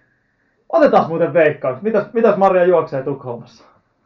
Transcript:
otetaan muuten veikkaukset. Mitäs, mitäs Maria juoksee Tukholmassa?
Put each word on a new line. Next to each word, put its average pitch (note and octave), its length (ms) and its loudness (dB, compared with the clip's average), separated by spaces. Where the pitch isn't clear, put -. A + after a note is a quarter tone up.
otetaan C#4 400 2
muuten E3 240 -2
veikkaukset. D3 500 -2
Mitäs, G#3+ 300 -4
mitäs A#3 240 2
Maria F#3+ 280 2
juoksee D#3 380 0
Tukholmassa? B2+ 600 -12